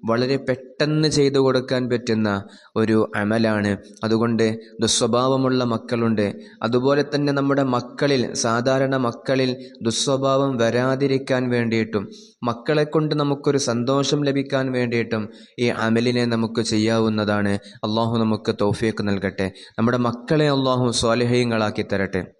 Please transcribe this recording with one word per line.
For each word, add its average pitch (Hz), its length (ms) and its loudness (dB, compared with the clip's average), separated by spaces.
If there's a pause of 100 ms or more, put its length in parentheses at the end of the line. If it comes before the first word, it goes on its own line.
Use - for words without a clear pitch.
വളരെ 123 320 0
പെട്ടെന്ന് 151 720 -2
ചെയ്തു 139 300 2
കൊടുക്കാൻ 131 500 2
പറ്റുന്ന 113 400 0 (480)
ഒരു 110 220 4 (180)
അമലാണ്. 107 560 2 (300)
അതുകൊണ്ട് 113 420 2 (360)
ദുസ്വഭാവമുള്ള 127 840 2
മക്കളുണ്ട്, 113 640 0 (360)
അതുപോലെ 127 400 2
തന്നെ 143 300 -2
നമ്മുടെ 139 320 0
മക്കളിൽ, 131 580 0 (120)
സാധാരണ 131 600 0
മക്കളിൽ 131 540 0 (320)
ദുസ്വഭാവം 135 760 0
വരാതിരിക്കാൻ 131 960 0
വേണ്ടിയിട്ടും 110 560 0 (360)
മക്കളെ 135 420 0
കൊണ്ട് 156 300 0
നമുക്കൊരു 143 560 0
സന്തോഷം 135 540 0
ലഭിക്കാൻ 135 480 0
വേണ്ടിയിട്ടും 117 520 -2 (340)
ഈ 120 100 2 (120)
അമലിനെ 120 460 2
നമുക്ക് 113 380 0
ചെയ്യാവുന്നതാണ്. 107 920 2 (300)
അള്ളാഹു 113 340 0
നമുക്ക് 110 420 0
തൗഫീഖ് 104 480 0
നൽകട്ടെ. 98 400 -2 (260)
നമ്മുടെ 120 340 0
മക്കളെ 151 420 0
അള്ളാഹു 131 420 2
സ്വാലിഹീങ്ങളാക്കി 117 1000 0
തരട്ടെ. 95 320 -2 (160)